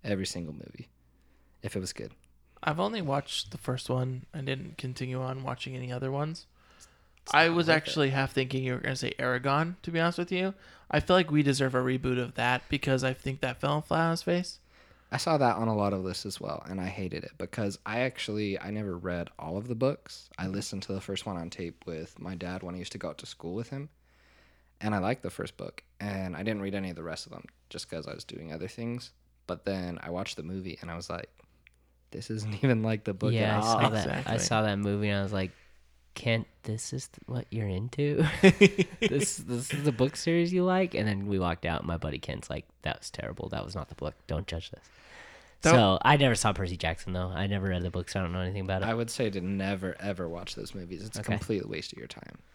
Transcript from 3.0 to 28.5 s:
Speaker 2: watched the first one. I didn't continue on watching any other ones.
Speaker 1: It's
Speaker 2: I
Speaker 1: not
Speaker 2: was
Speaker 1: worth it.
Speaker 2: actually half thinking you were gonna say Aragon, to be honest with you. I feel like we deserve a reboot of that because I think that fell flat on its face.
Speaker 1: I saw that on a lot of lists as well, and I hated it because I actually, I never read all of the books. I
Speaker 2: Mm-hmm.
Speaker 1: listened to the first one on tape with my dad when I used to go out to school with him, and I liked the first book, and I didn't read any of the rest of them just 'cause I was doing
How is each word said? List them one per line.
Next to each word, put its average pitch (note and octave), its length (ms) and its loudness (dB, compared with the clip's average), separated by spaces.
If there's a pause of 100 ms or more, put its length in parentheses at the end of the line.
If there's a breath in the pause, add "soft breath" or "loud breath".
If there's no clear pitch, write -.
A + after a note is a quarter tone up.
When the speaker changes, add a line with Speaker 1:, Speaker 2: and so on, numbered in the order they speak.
Speaker 2:
watched C#3 500 -2
the - 60 -12
first - 320 -6
one. B2+ 440 -2
I D3+ 80 -8
didn't C3+ 360 -6
continue B2+ 440 -6
on C3 220 -6
watching C3 300 -6
any B2+ 160 -8
other B2+ 220 -4
ones. D3+ 340 -4 (800 soft breath)
Speaker 1:
It's - 100 -4
Speaker 2:
I D#3 140 10
Speaker 1:
not E3+ 80 6
Speaker 2:
was E3+ 120 6
Speaker 1:
worth E3 60 8
it. D#3 40 8
Speaker 2:
actually D3+ 320 4
half C3+ 240 2
thinking C3 320 2
you B2+ 80 0
were B2+ 60 -2
gonna C3 180 -2
say - 200 -2
Aragon, C#3 640 2
to F3 80 -4
be E3 100 2
honest E3+ 160 4
with F3 160 -2
you. F#3 220 0 (360 loud breath)
I D3+ 80 4
feel F3+ 160 6
like E3+ 160 6
we D3+ 100 6
deserve C#3 320 4
a C3 40 4
reboot B2+ 440 2
of A#2+ 140 -4
that B2 320 2
because C3 380 2
I C3 80 0
think C3+ 260 -6
that B2 220 -2
fell D3 200 2
flat E3 260 2
on E3 60 2
its E3+ 100 -4
face. F3 360 0 (500 soft breath)
Speaker 1:
I - 60 -4
saw D#3 220 2
that B2 180 6
on A2+ 140 0
a A2 60 2
lot G2+ 180 4
of F#2+ 100 -2
lists F#2 220 -4
as G2 160 -8
well, G2 260 -4
and F#2 140 -6
I F2+ 60 -4
hated F#2 360 -6
it - 140 -12
because G2+ 480 -4
I A2+ 160 -2
actually, G#2+ 580 -2
I G2+ 120 -8
never G#2 260 -4
read F2 320 -4 (100)
all D#2+ 160 -6
of A2 140 -6
the A#2+ 60 -2
books. - 640 -4
I - 60 -8
Speaker 2:
Mm-hmm. F#2+ 100 -4
Speaker 1:
listened G2 300 -6
to - 100 -8
the F#2+ 60 -4
first F#2+ 260 -6
one G2 120 -6
on E2+ 120 -6
tape F2 360 -10
with E2 340 -10
my F2+ 160 -8
dad F2+ 260 -8
when F2+ 140 -8
I F#2 40 -8
used F2 120 -10
to - 60 -12
go F2 100 -8
out D2 120 -8
to - 60 -14
school - 300 -10
with A2+ 140 -6
him, C#3 180 -10 (960 soft breath)
and G#2+ 120 0
I G#2 40 2
liked G2+ 260 0
the F#2 60 -4
first - 260 -8
book, - 260 -10 (200)
and F#2+ 340 -4
I E2 80 -6
didn't G#2+ 180 -2
read G2 140 -4
any F#2+ 140 -4
of E2+ 80 -8
the E2 60 -10
rest D#2+ 220 -8
of - 60 -18
them - 140 -14 (240)
just - 200 -12
'cause E2 180 -8
I - 60 -8
was - 120 -12
doing D#2+ 260 -12